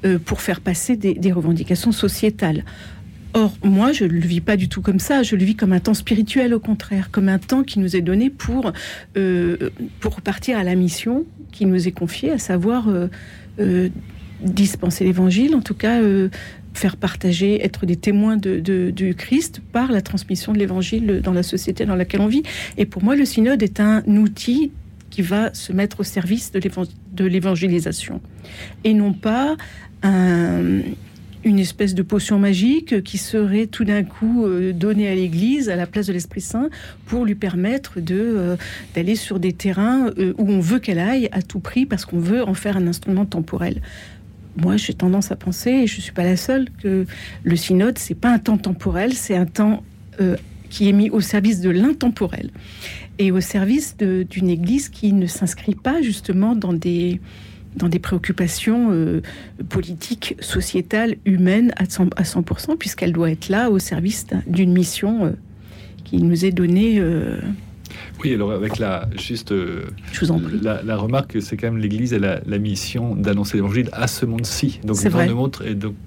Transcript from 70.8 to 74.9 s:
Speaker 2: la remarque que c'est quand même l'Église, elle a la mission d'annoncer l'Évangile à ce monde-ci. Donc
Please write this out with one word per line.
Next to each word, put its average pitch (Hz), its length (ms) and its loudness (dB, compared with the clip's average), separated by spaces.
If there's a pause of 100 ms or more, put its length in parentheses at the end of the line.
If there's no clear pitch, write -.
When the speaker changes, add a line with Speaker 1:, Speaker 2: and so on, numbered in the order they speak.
Speaker 2:
la 110 140 -4
remarque 120 380 -2
que 110 60 0
c'est 98 160 -8
quand 117 140 -2
même 113 100 -2
l'Église, 107 320 0
elle 101 120 0
a 95 200 -2
la 101 140 -4
mission 107 560 -4
d'annoncer 101 440 0
l'Évangile 104 340 0
à 120 160 -4
ce - 180 -2
monde-ci. 117 580 -2
Donc 107 120 0